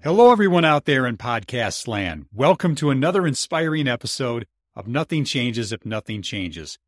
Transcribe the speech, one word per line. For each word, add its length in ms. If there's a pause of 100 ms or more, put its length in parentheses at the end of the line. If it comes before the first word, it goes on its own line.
Hello, 280
everyone 340
out 200
there 200
in 100
podcast 720
land. 460
Welcome 440
to 120
another 380
inspiring 600
episode 600 (280)
of 120
Nothing 380
Changes 460
If 140
Nothing 380
Changes. 640